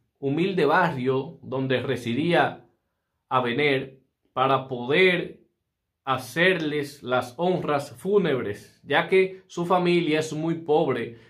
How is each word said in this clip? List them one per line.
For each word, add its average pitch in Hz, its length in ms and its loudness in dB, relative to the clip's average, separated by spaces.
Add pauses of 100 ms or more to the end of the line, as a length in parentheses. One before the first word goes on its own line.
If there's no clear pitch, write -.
(180)
humilde 165 480 0
barrio 135 760 0
donde 127 400 -2
residía 135 880 -2 (640)
Abener 131 720 0 (320)
para 131 340 2
poder 160 680 0 (640)
hacerles 147 1000 -2
las - 320 -2
honras 160 560 -2
fúnebres, 147 920 -2
ya 156 240 0
que 190 400 0
su - 200 -6
familia 175 520 2
es 151 140 -4
muy 160 240 -4
pobre 139 640 0 (120)